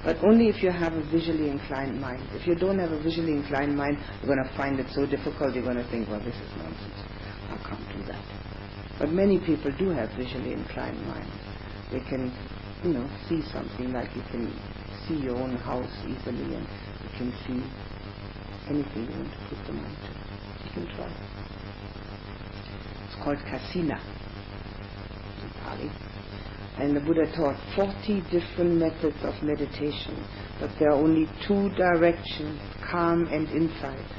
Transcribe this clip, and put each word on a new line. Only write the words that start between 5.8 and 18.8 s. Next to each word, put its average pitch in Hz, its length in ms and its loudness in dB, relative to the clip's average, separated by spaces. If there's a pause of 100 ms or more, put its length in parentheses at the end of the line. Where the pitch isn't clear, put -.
think, 113 180 0
"Well, 107 100 -2
this 113 160 -4
is 101 220 -8
nonsense. 98 420 -8 (520)
I 98 60 -6 (100)
can't 101 300 -6
do 101 100 -6
that." 101 160 -6 (760)
But 151 140 2
many 190 280 8
people 147 380 2
do 190 120 4
have 123 220 2
visually 123 420 -4
inclined 113 520 -4
minds. 113 300 -6 (560)
They 127 80 -2
can, 127 320 -2 (520)
you 175 100 4
know, 127 160 0 (180)
see 165 140 2 (100)
something, 127 400 -4
like 123 240 -2
you - 160 -4
can 117 220 -2 (520)
see 165 100 0
your 131 200 0
own 127 220 0
house 127 340 -2 (160)
easily, 127 480 -4
and - 120 -6 (360)
you 101 140 -8
can 123 160 -2 (120)
see 127 160 -2 (1080)
anything 101 420 -2